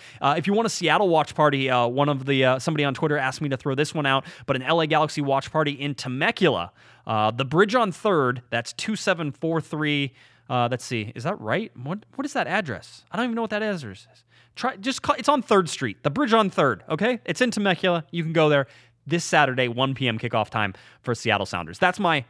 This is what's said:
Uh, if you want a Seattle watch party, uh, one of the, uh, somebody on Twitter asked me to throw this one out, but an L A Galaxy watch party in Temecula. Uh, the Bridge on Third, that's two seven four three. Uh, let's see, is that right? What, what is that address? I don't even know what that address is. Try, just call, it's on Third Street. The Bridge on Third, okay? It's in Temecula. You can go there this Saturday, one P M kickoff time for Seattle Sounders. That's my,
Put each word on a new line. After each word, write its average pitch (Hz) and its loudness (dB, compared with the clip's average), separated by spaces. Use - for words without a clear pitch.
Uh, 143 2
if 160 -4
you 202 2
want 226 2
a 208 -2
Seattle 175 2
watch 160 0
party, 139 2
uh, 123 2
one 135 0
of 135 -2
the, 135 2
uh, 131 4
somebody 151 -2
on 139 0
Twitter 147 -2
asked 131 -4
me 147 -2
to 131 -2
throw 139 -4
this 147 -2
one 151 -2
out, 135 0
but 139 0
an 127 -6
L 160 2
A 160 0
Galaxy 151 0
watch 139 -2
party 151 0
in 143 -6
Temecula. 131 0
Uh, 107 2
the 120 -2
Bridge 180 2
on 226 2
Third, 139 0
that's 117 -4
two - -6
seven 165 -2
four 165 -2
three. 147 -2
Uh, 123 0
let's 123 -4
see, 113 -6
is 113 -10
that 180 -4
right? 139 -2
What, 147 -10
what 277 -6
is 294 -8
that 214 -2
address? 151 -6
I - -8
don't 233 0
even 233 -2
know 233 -4
what 220 -6
that 208 -4
address 151 -6
is. - -20
Try, - -4
just 226 -6
call, 294 0
it's 269 -4
on 285 4
Third 190 4
Street. 113 -6
The 143 0
Bridge 220 0
on 226 6
Third, 135 0
okay? 214 -2
It's 170 -4
in 254 2
Temecula. 185 0
You 170 -4
can 160 -4
go 156 6
there 143 4
this 165 -2
Saturday, 131 2
one 127 0
P 127 -2
M 110 0
kickoff 110 -2
time 101 -2
for 123 -2
Seattle 104 2
Sounders. 85 -6
That's 180 2
my, 165 2